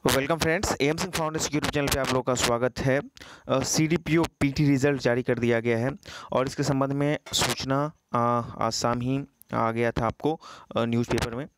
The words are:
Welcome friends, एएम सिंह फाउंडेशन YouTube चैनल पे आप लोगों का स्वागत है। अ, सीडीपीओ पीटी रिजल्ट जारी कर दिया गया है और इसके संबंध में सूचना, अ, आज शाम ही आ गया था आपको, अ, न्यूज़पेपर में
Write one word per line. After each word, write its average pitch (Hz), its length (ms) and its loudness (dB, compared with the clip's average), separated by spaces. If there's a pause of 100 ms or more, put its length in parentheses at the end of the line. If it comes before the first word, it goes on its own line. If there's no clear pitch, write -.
Welcome 139 320 0
friends, 160 420 0
एएम 151 160 2
सिंह 180 140 -6
फाउंडेशन 156 380 -4
YouTube 143 240 -2
चैनल 143 140 0
पे 135 120 0
आप 131 80 -2
लोगों 127 140 2
का 123 140 0
स्वागत 120 440 0
है। 135 220 2 (480)
अ, 131 100 2
सीडीपीओ 160 640 2 (160)
पीटी 143 280 2
रिजल्ट 139 340 4
जारी 123 220 2
कर 120 160 0
दिया 117 200 4
गया 117 180 2
है 123 140 0 (400)
और 131 160 2
इसके 143 160 -4
संबंध 135 280 2
में 143 280 0 (140)
सूचना, 135 580 0 (220)
अ, 127 40 2 (460)
आज 113 80 0
शाम 120 300 0
ही 135 220 -2 (300)
आ 117 180 0
गया 117 200 0
था 117 160 0
आपको, 147 340 -2 (340)
अ, 117 100 2
न्यूज़पेपर 117 500 -2
में 139 120 -8 (100)